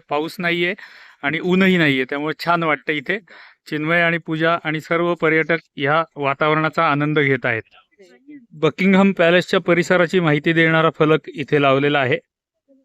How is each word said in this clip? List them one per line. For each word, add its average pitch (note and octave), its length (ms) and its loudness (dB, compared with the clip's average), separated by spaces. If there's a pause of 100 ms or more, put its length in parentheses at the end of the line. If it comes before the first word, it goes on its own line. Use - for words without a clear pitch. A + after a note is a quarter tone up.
पाऊस D#3 300 -4
नाहीये F3 360 -2 (480)
आणि E3 160 -2
ऊनही F#3 380 2
नाहीये, C#3 320 2
त्यामुळे D3 360 -6
छान E3+ 180 0
वाटतं D#3 300 -2
इथे. D3+ 260 -6 (500)
चिन्मय D#3+ 320 -2
आणि E3+ 160 0
पूजा D#3+ 460 -2
आणि D#3 180 -6
सर्व E3+ 340 -2
पर्यटक D#3+ 420 0 (180)
ह्या D3+ 280 0 (120)
वातावरणाचा D#3 760 0
आनंद D3 280 0
घेत C3+ 260 0
आहेत. A2+ 180 -4 (880)
बकिंगहॅम F#3+ 580 2
पॅलेसच्या F3+ 480 2
परिसराची F3 600 0
माहिती D#3 340 0
देणारा D#3+ 360 2
फलक D#3 380 2
इथे D3 340 -2
लावलेला C#3+ 380 2
आहे. C3 200 -2 (640)